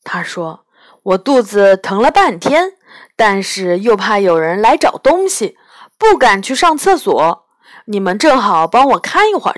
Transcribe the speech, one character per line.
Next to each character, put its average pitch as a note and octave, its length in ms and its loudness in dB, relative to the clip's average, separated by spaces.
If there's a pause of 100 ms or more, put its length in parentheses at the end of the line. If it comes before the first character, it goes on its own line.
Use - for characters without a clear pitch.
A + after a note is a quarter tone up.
他 F3 200 -10
说 E3 420 -12 (380)
，“我 F#3+ 160 -2
肚 B3+ 240 0
子 G3 340 2
疼 G3 240 -4
了 C4+ 100 2
半 D#4 300 0
天， E4+ 380 -2 (360)
但 G3 280 0
是 F#3 380 -4
又 A3 140 2
怕 G#3 240 -2
有 F3+ 200 0
人 E3+ 240 -2
来 B3+ 160 2
找 - 180 0
东 F4+ 320 0
西， - 300 -8 (400)
不 G#4+ 180 4
敢 G#3 240 2
去 B3+ 140 -8
上 D#4+ 240 2
厕 F#4+ 180 2
所， E3 500 -2 (400)
你 G3+ 140 -6
们 G3+ 160 -2
正 C4 240 2
好 F3 260 0
帮 B3+ 240 2
我 G3+ 80 2
看 G#4 300 0
一 G#4 60 0
会 - 160 -4
儿 - 80 -6